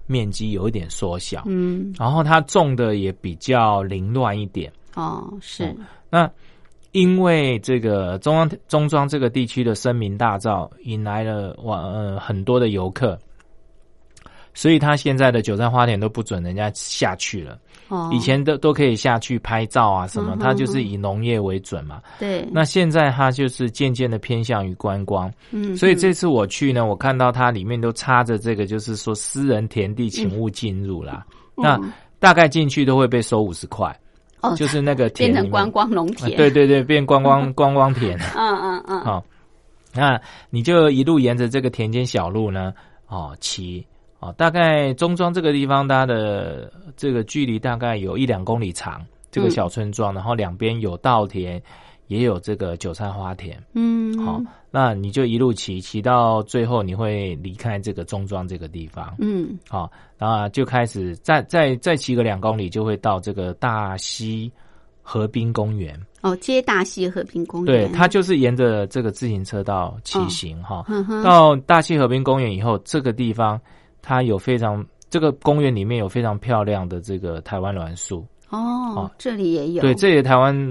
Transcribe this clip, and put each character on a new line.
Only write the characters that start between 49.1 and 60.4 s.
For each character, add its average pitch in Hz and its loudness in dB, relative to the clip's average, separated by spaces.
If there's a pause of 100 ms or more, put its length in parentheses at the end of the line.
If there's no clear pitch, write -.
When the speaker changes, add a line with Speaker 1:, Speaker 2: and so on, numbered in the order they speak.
Speaker 1:
这 196 -2
个 185 2
小 107 0
村 104 -6
庄， 104 -4
Speaker 2:
嗯。 - -8
Speaker 1:
然 95 -8
后 117 -2
两 95 -4
边 113 -2
有 98 -4
稻 117 2
田， 90 -6 (480)
也 101 -2
有 107 2
这 107 -6
个 90 -6
韭 87 -8
菜 101 -8
花 95 -8
田。 95 -14 (140)
Speaker 2:
嗯。 226 0
Speaker 1:
好， 220 -4 (300)
那 127 2
你 101 -4
就 131 0
一 117 0
路 123 4
骑， 95 -6
骑 104 -8
到 117 2
最 117 -2
后 117 -2
你 92 -6
会 101 -4
离 92 -12
开 104 -6
这 101 -8
个 87 -8
中 98 -8
庄 92 -6
这 90 -10
个 80 -14
地 82 -12
方。 85 -14
Speaker 2:
嗯。 202 -4 (100)
Speaker 1:
好， 85 -6 (260)
那 107 -2